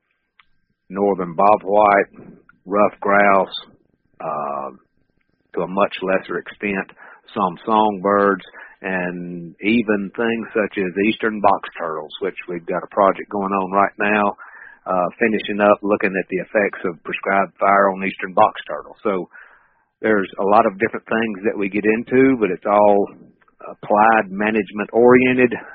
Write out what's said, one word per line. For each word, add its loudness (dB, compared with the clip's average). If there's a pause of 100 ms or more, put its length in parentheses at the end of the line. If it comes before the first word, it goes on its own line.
(880)
northern -2
bobwhite, 2 (300)
ruffed 0
grouse, 2 (680)
uh, -8 (840)
to -4
a -4
much -2
lesser -2
extent, -8 (420)
some -2 (100)
songbirds, 2 (380)
and -8
even 0
things -4
such -2
as -2
eastern -4
box 0
turtles, -8 (100)
which -6 (140)
we've -10
got -6
a -18
project 2
going -4
on -4
right 2
now 0 (500)
uh, 0 (120)
finishing -2
up 6
looking -2
at -4
the -4
effects -2
of -8
prescribed -2
fire 4
on -6
eastern -8
box 2
turtle. -12
So -4 (720)
there's 0 (100)
a -2
lot 4
of -4
different -6
things -4 (120)
that -4
we -4
get -2
into, 2
but 0
it's -6
all 4 (560)
applied 2
management -4
oriented, 4 (200)